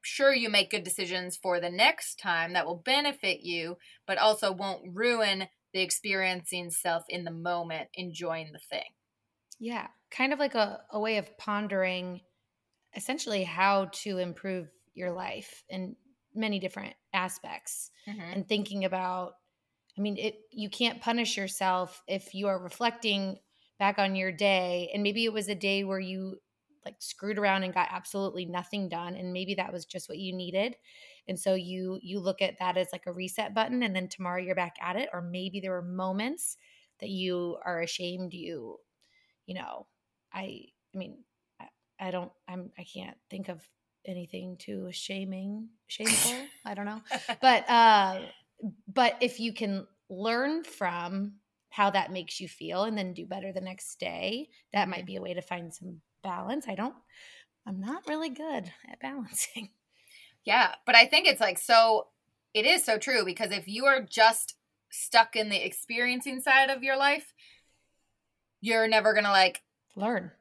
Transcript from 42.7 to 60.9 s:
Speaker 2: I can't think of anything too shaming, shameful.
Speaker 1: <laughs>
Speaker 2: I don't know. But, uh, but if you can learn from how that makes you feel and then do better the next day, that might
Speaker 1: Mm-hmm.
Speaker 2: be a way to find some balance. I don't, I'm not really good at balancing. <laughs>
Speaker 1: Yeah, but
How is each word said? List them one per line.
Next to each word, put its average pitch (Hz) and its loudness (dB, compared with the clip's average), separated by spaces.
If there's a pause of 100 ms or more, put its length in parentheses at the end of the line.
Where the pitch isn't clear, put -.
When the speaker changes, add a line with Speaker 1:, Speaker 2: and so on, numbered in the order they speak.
Speaker 2:
I 175 -16
can't - -14 (140)
think 196 -10
of 165 -10 (460)
anything 180 -10
too 185 -10
shaming, 196 -8 (180)
shameful. 233 0
Speaker 1:
<laughs> - -20
Speaker 2:
I 208 -6
don't 202 -6
know. 214 -8 (400)
But, 247 6
uh, 208 8 (640)
but 233 4
if 247 0
you 226 -2
can 196 -2 (220)
learn 240 0
from 185 -4 (340)
how 202 4
that 196 0
makes 180 -8
you 175 -10
feel 175 -4
and 220 -2
then 185 -4
do 170 -10
better 190 -8
the 185 -6
next 185 -12
day, 185 -4 (240)
that 196 2
might 180 -6
Speaker 1:
Mm-hmm. 185 -12
Speaker 2:
be 190 -10
a 185 -6
way 180 -6
to 180 -6
find 170 -10
some 175 -16 (220)
balance. 190 -6
I 208 -6
don't, 220 -4 (720)
I'm 196 -8
not 262 -8
really 311 -4
good 254 -6 (180)
at - -18
balancing. 262 -6
<laughs> - -20 (600)
Speaker 1:
Yeah, 226 4 (120)
but 247 6